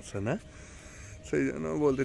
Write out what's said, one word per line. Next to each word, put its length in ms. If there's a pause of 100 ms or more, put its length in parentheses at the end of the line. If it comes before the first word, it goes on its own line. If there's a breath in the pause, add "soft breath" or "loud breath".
আসে 260
না, 60 (920 loud breath)
সেই 220
জন্য 160 (200)
বলতে 200